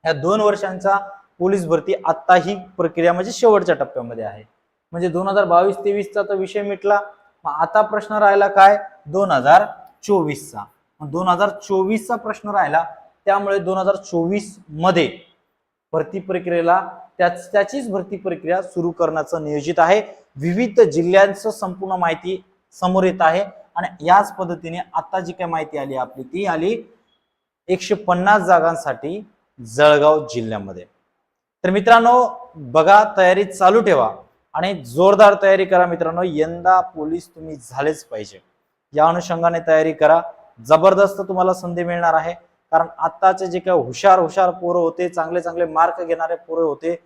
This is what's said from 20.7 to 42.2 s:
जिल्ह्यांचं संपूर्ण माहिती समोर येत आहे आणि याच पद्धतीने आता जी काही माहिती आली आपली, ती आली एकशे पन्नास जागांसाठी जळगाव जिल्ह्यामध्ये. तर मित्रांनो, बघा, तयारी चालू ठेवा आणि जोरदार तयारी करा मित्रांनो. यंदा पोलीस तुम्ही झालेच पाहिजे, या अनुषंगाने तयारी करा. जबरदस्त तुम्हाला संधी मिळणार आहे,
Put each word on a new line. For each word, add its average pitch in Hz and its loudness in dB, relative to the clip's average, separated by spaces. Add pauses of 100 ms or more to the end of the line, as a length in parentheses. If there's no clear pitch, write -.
जिल्ह्यांचं 190 2
संपूर्ण 190 -8
माहिती 175 -4 (280)
समोर 185 0
येत 185 -2
आहे 170 2 (300)
आणि 170 -8
याच 202 2
पद्धतीने 175 -8 (160)
आता 185 -6
जी 175 -10
काही 170 -8
माहिती 156 -6
आली 139 -8
आपली, 127 -8
ती 185 -8
आली 180 -4 (840)
एकशे 185 -2
पन्नास 196 0
जागांसाठी 165 -2 (480)
जळगाव 151 4
जिल्ह्यामध्ये. 101 -8 (800)
तर 180 2
मित्रांनो, 233 4 (280)
बघा, 160 4 (120)
तयारी 190 4
चालू 190 2
ठेवा 127 2 (400)
आणि 180 -4
जोरदार 185 4
तयारी 190 4
करा 180 2
मित्रांनो. 170 -4
यंदा 170 0
पोलीस 165 -8
तुम्ही 160 -18
झालेच 139 -6
पाहिजे, 107 -14 (560)
या 151 4
अनुषंगाने 170 -2
तयारी 160 2
करा. 156 4 (460)
जबरदस्त 190 4
तुम्हाला 185 0
संधी 175 -8
मिळणार 170 0
आहे, 160 -2 (380)